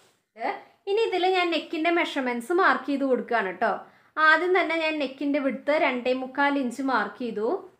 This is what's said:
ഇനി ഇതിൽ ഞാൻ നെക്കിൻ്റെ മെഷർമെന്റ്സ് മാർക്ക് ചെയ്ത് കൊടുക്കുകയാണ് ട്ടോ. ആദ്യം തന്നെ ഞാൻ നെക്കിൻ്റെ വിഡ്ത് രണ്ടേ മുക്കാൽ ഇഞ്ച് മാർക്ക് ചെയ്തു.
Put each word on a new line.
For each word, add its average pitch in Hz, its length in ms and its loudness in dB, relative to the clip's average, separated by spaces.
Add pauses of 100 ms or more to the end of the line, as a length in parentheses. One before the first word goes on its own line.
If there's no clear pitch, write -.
(920)
ഇനി 415 180 2
ഇതിൽ 359 160 0 (100)
ഞാൻ 359 200 2
നെക്കിൻ്റെ 320 420 -2
മെഷർമെന്റ്സ് 254 640 -2
മാർക്ക് 311 300 2
ചെയ്ത് 277 200 0
കൊടുക്കുകയാണ് 226 480 0
ട്ടോ. 220 140 2 (560)
ആദ്യം 320 300 4
തന്നെ 320 240 0
ഞാൻ 311 200 0
നെക്കിൻ്റെ 277 420 -2
വിഡ്ത് 269 280 -2 (120)
രണ്ടേ 254 280 0 (100)
മുക്കാൽ 285 400 0
ഇഞ്ച് 240 280 -4
മാർക്ക് 208 320 -2
ചെയ്തു. 220 260 -2 (320)